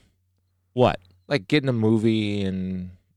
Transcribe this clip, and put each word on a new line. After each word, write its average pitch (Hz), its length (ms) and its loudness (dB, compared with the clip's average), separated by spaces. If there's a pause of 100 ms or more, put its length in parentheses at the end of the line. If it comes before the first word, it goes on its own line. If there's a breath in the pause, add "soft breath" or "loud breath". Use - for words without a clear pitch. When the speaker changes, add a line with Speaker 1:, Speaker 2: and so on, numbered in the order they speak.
(720)
Speaker 1:
What? 123 260 2 (300)
Speaker 2:
Like 131 200 -4
getting 143 200 0
a 127 40 0
movie 110 720 0
and 92 480 -6 (260)